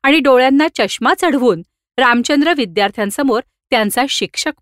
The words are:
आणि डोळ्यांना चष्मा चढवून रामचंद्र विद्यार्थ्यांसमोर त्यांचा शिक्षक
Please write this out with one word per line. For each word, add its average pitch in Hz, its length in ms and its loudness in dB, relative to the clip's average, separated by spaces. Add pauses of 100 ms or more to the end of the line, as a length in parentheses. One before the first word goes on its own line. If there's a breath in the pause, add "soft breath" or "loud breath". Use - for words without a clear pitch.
आणि 277 160 2
डोळ्यांना 269 560 4
चष्मा 240 440 -2
चढवून 247 440 0 (360)
रामचंद्र 247 580 2
विद्यार्थ्यांसमोर 208 840 -2 (280)
त्यांचा 226 380 0
शिक्षक - 540 -6